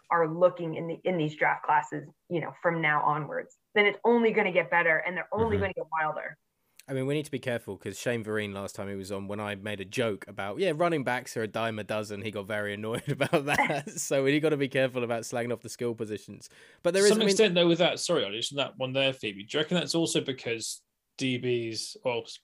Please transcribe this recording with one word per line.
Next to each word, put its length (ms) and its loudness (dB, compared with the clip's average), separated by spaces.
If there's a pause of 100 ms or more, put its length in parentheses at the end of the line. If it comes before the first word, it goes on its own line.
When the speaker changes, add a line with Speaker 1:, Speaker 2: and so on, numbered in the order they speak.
(120)
Speaker 1:
are 160 4
looking 480 2
in 120 -6
the, 160 -8
in 140 0
these 180 0
draft 280 0
classes, 440 0 (220)
you 100 -2
know, 220 -6
from 200 0
now 220 2
onwards. 540 -2 (180)
Then 100 6
it's 200 2
only 260 6
gonna 200 2
get 180 0
better, 280 4
and 200 -4
they're 160 -6
only 240 2
Speaker 2:
Mm-hmm. 60 2
Speaker 1:
gonna 100 -2
get 120 -8 (160)
wilder. 360 -4 (500)
Speaker 3:
I 60 -8
mean, 140 -2
we 60 -2
need 120 -2
to 60 -12
be 80 -4
careful 380 -4
'cause 200 -10
Shane 260 -2
Vereen, 300 -2
last 220 -8
time 140 -8
he 60 -6
was 160 -8
on, 160 -6
when 120 -6
I 160 -4
made 260 -8
a 40 -8
joke 420 -2
about, 320 -8
"Yeah, 160 0
running 280 0
backs 340 -4
are 60 -2
a 40 -2
dime 320 -2
a 40 -6
dozen," 380 -6
he 100 -6
got 140 -6
very 300 -4
annoyed 300 -4
<laughs> 40 -4
about 360 2
that. 440 0
Speaker 1:
<laughs> 100 -10
Speaker 3:
So 240 0
we 160 4
gotta 180 2
be 120 0
careful 340 0
about 200 -2
slagging 280 -4
off 100 -4
the 80 -14
skill 260 -4
positions. 540 -10 (340)
But 100 6
there 80 8
Speaker 4:
To 40 8
Speaker 3:
is, 40 12
Speaker 4:
some 80 8
Speaker 3:
I 40 2
mean 80 6
Speaker 4:
extent, 260 6
though, 120 6
with 120 6
that, 200 4
sorry, 260 2
I'll 60 -6
just 240 -4
that 220 -2
one 160 -4
there, 200 2
Phoebe. 320 -8
Do 120 -4
you 60 2
reckon 120 -2
that's 200 -2
also 260 2
because 600 -6 (360)
D 220 -2
Bs, 640 -4
or 200 -2 (200)